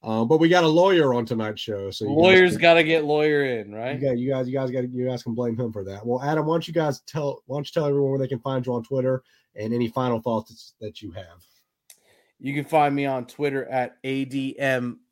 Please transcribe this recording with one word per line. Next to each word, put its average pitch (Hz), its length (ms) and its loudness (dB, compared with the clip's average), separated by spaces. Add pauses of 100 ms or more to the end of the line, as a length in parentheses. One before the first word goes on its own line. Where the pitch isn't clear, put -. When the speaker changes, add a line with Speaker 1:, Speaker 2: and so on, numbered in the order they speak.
Speaker 1:
uh, 113 220 0
but 156 140 4
we 165 100 4
got 175 160 4
a - 20 4
lawyer 165 460 4
on 120 120 -2
tonight's 110 360 -6
show, 101 280 -6
so 107 160 -8
you 104 60 -2
guys 151 60 0
Speaker 2:
Lawyers 185 360 8
Speaker 1:
can 160 80 -4
Speaker 2:
gotta 170 220 8
get 156 220 2
lawyer 151 400 2
in, 113 260 -6
right? 123 280 -8
Speaker 1:
You 135 80 -2
got, 123 100 0
you 123 120 -2
guys, 131 180 -2
you 127 60 -8
guys 131 180 -2
gotta, 127 160 -4
you 123 200 -4
guys 123 160 -6
can 117 100 -6
blame 117 240 -2
him 120 140 -4
for 104 140 -10
that. 98 200 -12
Well, 123 160 -2
Adam, 151 240 0
why 160 100 0
don't 165 120 -4
you 165 60 -12
guys 156 280 -2
tell, 143 440 -8
why 131 120 -8
don't 147 100 -8
you - 40 -16
tell 151 160 -2
everyone 139 240 0
where 135 80 -2
they 131 80 -2
can 127 120 -6
find 131 260 -4
you 123 80 -4
on 117 100 -4
Twitter 131 400 -2 (320)
and 110 180 -6
any 120 140 -2
final 123 320 -2
thoughts - 640 -6
that 107 200 -14
you 101 100 -14
have? 87 340 -18 (920)
Speaker 2:
You 131 140 -8
can 143 120 -4
find 147 280 4
me 139 120 0
on 131 220 -4
Twitter 135 380 -4
at 123 380 -4
A 135 220 -4
D 135 340 -6
M 127 400 -2 (120)